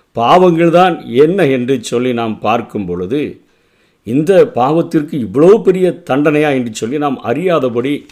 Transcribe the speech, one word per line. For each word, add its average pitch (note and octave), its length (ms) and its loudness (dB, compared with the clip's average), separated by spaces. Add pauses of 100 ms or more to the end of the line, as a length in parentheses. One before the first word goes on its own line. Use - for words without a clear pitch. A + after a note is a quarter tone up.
(120)
பாவங்கள் E3 580 4
தான் E3+ 360 2
என்ன D#3 400 2
என்று B2+ 360 -2
சொல்லி B2 300 -2
நாம் A2+ 260 -4
பார்க்கும் G#2+ 480 -4
பொழுது, F#2 540 -6 (640)
இந்த D#3+ 520 2
பாவத்திற்கு D3+ 600 -2
இவ்வளவு D3+ 480 2
பெரிய F3+ 480 0
தண்டனையா D3 400 0
என்று B2 240 -4
சொல்லி A#2+ 240 -6
நாம் C#3+ 200 -4
அறியாதபடி C3 920 -4